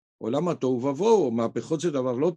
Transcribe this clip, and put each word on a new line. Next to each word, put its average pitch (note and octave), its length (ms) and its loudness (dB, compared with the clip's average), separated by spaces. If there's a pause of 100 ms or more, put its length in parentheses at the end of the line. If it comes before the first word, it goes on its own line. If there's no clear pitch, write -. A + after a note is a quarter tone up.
(180)
עולם C#3 300 -2
התוהו C3 340 0
ובוהו, D#3 480 2
מהפכות A#2 500 -2
זה E3+ 100 -2
דבר C3 220 -2
לא D3+ 240 0